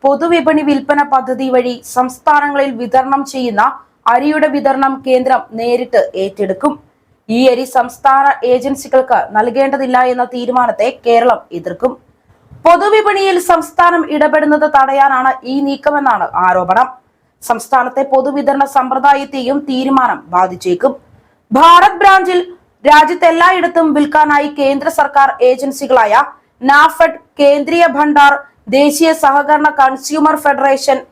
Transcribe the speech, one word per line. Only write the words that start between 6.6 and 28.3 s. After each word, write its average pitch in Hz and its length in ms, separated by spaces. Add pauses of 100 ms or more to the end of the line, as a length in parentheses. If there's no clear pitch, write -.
ഈ - 20 (120)
അരി 247 140 (120)
സംസ്ഥാന 269 480 (260)
ഏജൻസികൾക്ക് 262 680 (180)
നൽകേണ്ടതില്ല 254 600 (140)
എന്ന 247 220
തീരുമാനത്തെ 240 560 (160)
കേരളം 233 340 (200)
എതിർക്കും. 175 340 (720)
പൊതുവിപണിയിൽ 392 760 (120)
സംസ്ഥാനം 339 520 (120)
ഇടപെടുന്നത് 302 600
തടയാനാണ് 269 560 (220)
ഈ - 20 (140)
നീക്കമെന്നാണ് 277 580 (180)
ആരോപണം. 185 440 (600)
സംസ്ഥാനത്തെ 247 640
പൊതുവിതരണ 277 520 (100)
സമ്പ്രദായത്തെയും 269 840 (140)
തീരുമാനം 254 500 (140)
ബാധിച്ചേക്കും. 180 580 (640)
ഭാരത് 349 460
ബ്രാൻഡിൽ 381 360 (520)
രാജ്യത്തെല്ലായിടത്തും 339 1040
വിൽക്കാനായി 294 520 (120)
കേന്ദ്ര 277 260 (140)
സർക്കാർ 277 280 (200)
ഏജൻസികളായ 254 760 (460)
നാഫെഡ്, 320 480 (220)
കേന്ദ്രീയ 294 440 (120)
ഭണ്ഡാർ, 285 380 (420)